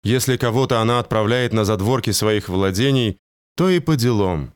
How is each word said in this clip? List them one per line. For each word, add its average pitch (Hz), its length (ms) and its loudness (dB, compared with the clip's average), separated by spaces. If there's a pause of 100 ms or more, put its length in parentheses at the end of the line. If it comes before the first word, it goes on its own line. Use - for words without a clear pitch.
Если 123 340 0
кого-то 120 460 0
она 120 160 2
отправляет 113 560 0
на 110 100 0
задворки 107 460 0
своих 104 400 -2
владений, 101 640 0 (400)
то 185 140 2
и 175 100 2
по 160 160 0
делам. 98 600 0